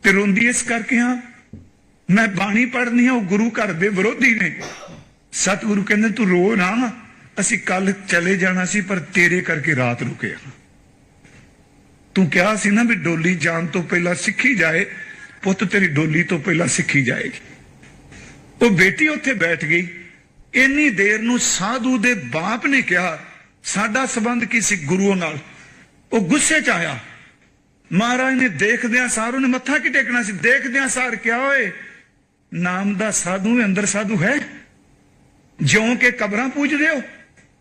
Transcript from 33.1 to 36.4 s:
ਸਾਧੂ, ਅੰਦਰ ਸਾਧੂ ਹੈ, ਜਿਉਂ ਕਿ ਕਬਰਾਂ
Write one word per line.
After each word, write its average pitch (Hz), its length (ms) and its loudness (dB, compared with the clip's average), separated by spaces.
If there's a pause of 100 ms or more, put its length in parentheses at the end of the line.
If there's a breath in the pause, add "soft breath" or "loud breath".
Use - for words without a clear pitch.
ਸਾਧੂ, 202 520 0
ਅੰਦਰ 202 220 0
ਸਾਧੂ 202 380 0
ਹੈ, 269 160 2 (1200)
ਜਿਉਂ 220 340 2
ਕਿ 247 160 4
ਕਬਰਾਂ 220 380 -2